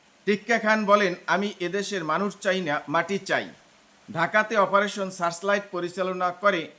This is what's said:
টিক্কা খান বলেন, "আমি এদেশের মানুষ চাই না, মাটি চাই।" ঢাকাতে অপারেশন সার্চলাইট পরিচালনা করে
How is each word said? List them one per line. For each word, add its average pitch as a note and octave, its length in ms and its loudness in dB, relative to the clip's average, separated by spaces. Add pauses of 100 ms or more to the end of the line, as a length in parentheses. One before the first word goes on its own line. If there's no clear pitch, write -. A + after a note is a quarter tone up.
(260)
টিক্কা G#3 340 0
খান G#3+ 260 2
বলেন, G3 300 4 (120)
"আমি F#3+ 320 0
এদেশের F#3+ 440 -4
মানুষ F3 360 -2
চাই F#3+ 220 0
না, D3+ 280 -2
মাটি E3+ 300 0
চাই।" B2+ 300 -2 (640)
ঢাকাতে G#3+ 440 0
অপারেশন G3 520 2
সার্চলাইট F#3 640 -2
পরিচালনা F3+ 600 -2
করে F3+ 480 0